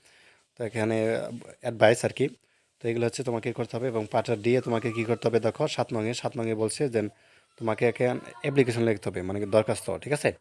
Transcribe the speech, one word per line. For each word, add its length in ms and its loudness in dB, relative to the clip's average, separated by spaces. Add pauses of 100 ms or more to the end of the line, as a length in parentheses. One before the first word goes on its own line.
(560)
তো 80 -6
এখানে 560 0 (400)
অ্যাডভাইস 440 4
আর 60 2
কি। 180 -2 (520)
তো 80 -4
এগুলো 180 0
হচ্ছে 160 -2
তোমাকে 300 -4
করতে 240 -6
হবে। 100 -4
এবং 240 -2
পার্ট 200 0
ডি 260 2
এ 40 4
তোমাকে 320 0
কী 120 -2
করতে 240 0
হবে 120 4
দেখো, 280 0
সাত 240 -2
নংয়ে, 220 -2
সাত 220 -6
নংয়ে 180 -2
বলছে 340 -2
যে 200 0 (480)
তোমাকে 320 2
এখানে 320 0 (220)
অ্যাপ্লিকেশন 400 2
লিখতে 260 0
হবে, 140 -6
মানে 180 -4
কি 60 -4
দরখাস্ত, 520 2
ঠিক 140 -4
আছে? 280 0